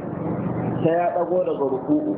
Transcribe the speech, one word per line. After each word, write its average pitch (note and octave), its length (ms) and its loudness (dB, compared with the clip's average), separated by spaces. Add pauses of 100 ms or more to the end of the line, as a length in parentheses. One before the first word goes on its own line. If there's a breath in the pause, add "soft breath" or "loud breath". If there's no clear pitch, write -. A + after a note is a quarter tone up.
(800)
sai D#3+ 160 4
ya E3+ 180 2
ɗago F3 320 0
daga C#3 220 0
ruku'u, D3 520 0